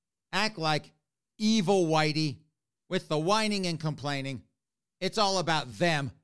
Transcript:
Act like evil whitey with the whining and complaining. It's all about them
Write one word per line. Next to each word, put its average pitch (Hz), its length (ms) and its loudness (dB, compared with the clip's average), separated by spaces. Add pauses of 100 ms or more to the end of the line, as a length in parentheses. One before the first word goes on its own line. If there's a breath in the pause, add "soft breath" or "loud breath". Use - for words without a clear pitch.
(340)
Act 214 240 0
like 156 340 0 (460)
evil 202 480 4
whitey 156 540 0 (500)
with 170 180 -4
the 156 100 0
whining 202 480 0
and 165 140 -4
complaining. 139 640 -6 (560)
It's 185 180 -6
all 196 200 2
about 147 420 -2
them 147 320 0 (120)